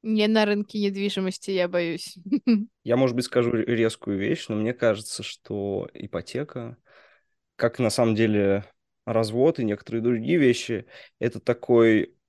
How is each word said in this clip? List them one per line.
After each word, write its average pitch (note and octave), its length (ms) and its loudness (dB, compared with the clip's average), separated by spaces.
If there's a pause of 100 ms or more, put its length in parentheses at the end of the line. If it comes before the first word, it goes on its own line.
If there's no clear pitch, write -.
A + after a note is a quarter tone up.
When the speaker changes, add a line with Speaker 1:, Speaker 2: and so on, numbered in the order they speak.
Speaker 1:
Не G#3+ 240 2
на A3 160 4
рынке G#3 340 -2
недвижимости, G3 720 -2
я F3+ 180 2
боюсь. F3 560 -4
<laughs> A3 440 0 (160)
Speaker 2:
Я, A#2 120 2
может B2+ 200 2
быть, B2 80 -2
скажу A#2+ 260 0
р-, A2 140 0
резкую A2+ 540 0
вещь, A2 300 -2
но G#2+ 80 -4
мне A2 160 -2
кажется, A2 500 -2
что G2 720 -8
ипотека, A#2 840 -10 (800)
как - 220 0
на A#2 120 2
самом A2+ 240 2
деле G#2 500 2 (420)
развод A2+ 540 0
и A#2 40 -2
некоторые G#2+ 380 -4
другие B2 360 0
вещи, A#2+ 480 0 (340)
это B2 200 -4
такой A#2 760 2 (120)